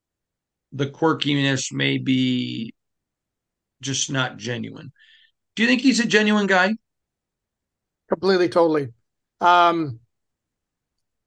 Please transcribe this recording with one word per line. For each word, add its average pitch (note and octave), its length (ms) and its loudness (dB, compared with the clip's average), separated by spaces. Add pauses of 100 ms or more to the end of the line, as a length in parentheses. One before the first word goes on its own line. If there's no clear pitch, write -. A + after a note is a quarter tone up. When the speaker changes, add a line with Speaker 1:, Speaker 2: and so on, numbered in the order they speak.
(720)
Speaker 1:
the C3+ 160 -4
quirkiness C#3 840 -2
may C#3 280 -2
be B2+ 720 -2 (1080)
just C3 300 -6
not C3 260 -4
genuine. A2 540 -10 (640)
Do G#3+ 80 -2
you A#3+ 60 2
think B3 120 2
he's A#3 180 2
a A3+ 80 -2
genuine G#3 400 2
guy? F#3+ 280 2 (1300)
Speaker 2:
Completely, F3+ 400 0
totally. D#3 400 0 (500)
Um, E3+ 600 4 (1300)